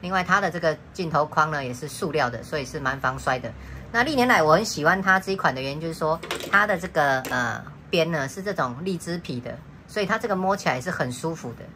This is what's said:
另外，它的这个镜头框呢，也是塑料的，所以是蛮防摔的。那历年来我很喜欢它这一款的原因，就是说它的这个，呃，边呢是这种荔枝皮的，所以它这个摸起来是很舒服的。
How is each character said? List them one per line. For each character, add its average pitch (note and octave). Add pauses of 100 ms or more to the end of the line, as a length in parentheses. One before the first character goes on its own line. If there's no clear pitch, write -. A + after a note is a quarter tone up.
另 F3
外， F#3
它 F#3
的 F#3
这 E3+
个 D#3+ (200)
镜 E3+
头 D3
框 D#3
呢， D3
也 B2
是 C3+
塑 E3
料 C3+
的， A#2+
所 -
以 C3+
是 D3+
蛮 C#3
防 C3
摔 C3
的。 A#2 (400)
那 A#3
历 D4
年 B3
来 G#3+
我 D#3
很 G#3
喜 D3+
欢 F#3
它 F#3+
这 F#3+
一 G3
款 D3
的 C3
原 C3+
因， D3
就 E3
是 E3
说 D#3+ (320)
它 G3+
的 G3
这 F3
个， C#3 (100)
呃， A#2+ (280)
边 E3
呢 C#3+
是 G3
这 G3
种 B2+
荔 F#3
枝 E3+
皮 B2+
的， A#2+ (300)
所 -
以 G3
它 G#3+
这 A#3+
个 G3
摸 F#3+
起 F#3+
来 B2+
是 B2+
很 B2+
舒 D#3+
服 B2+
的。 G2+ (120)